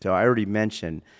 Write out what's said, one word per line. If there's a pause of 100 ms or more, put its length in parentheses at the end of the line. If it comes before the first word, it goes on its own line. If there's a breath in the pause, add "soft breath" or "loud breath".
So
I
already
mentioned (180 loud breath)